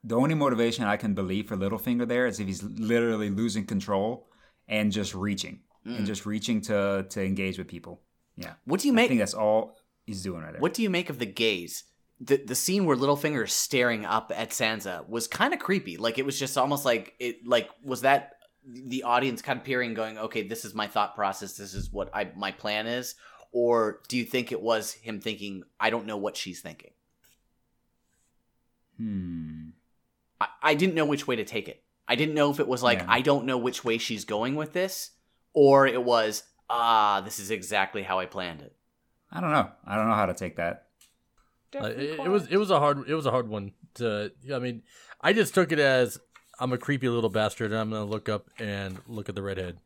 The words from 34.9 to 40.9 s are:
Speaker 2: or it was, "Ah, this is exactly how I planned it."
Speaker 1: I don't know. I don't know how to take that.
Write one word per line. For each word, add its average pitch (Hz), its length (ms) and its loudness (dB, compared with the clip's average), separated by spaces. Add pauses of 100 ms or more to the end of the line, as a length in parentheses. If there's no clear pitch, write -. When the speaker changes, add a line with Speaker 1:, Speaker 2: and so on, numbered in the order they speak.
Speaker 2:
or 139 340 10
it 123 160 2
was, 113 400 4 (260)
"Ah, 110 540 4
this 107 160 -10
is 95 120 -10
exactly 98 520 0
how 92 160 0
I 92 60 -2
planned 87 360 -8
it." - 140 -20 (560)
Speaker 1:
I 85 100 -8
don't 90 100 0
know. 117 180 2 (160)
I 101 100 -6
don't 110 140 2
know 107 60 4
how 104 120 4
to 90 60 -2
take 90 240 -8
that. - 300 -4 (880)